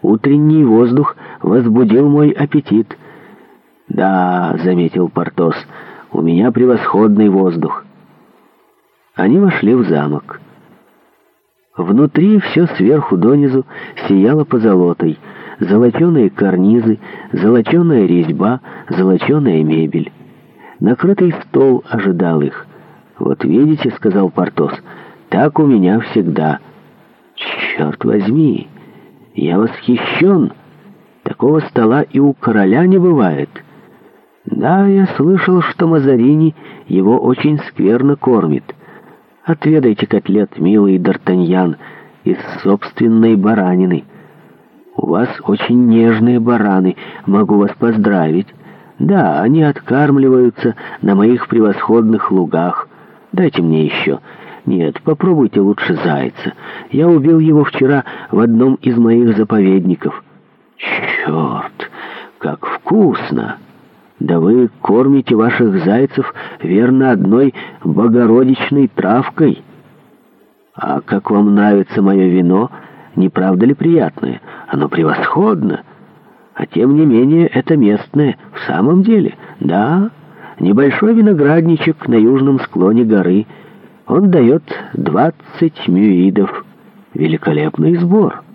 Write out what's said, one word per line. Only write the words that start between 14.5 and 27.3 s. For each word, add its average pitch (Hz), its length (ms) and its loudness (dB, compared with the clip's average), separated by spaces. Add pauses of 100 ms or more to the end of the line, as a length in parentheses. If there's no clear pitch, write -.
Золочёные 120 680 2
карнизы, 104 680 0 (340)
золочёная 120 760 2
резьба, 87 540 0 (280)
золочёная 92 720 0
мебель. 78 500 -2 (680)
Накрытый 175 640 0
стол 135 460 0
ожидал 90 520 -2
их. - 260 -6 (520)
«Вот - 260 -4
видите», 143 480 0
сказал 95 380 -2
Портос, — 82 420 -4 (560)
«так 143 320 0
у 151 60 2
меня 107 340 2
всегда». 80 580 -2 (760)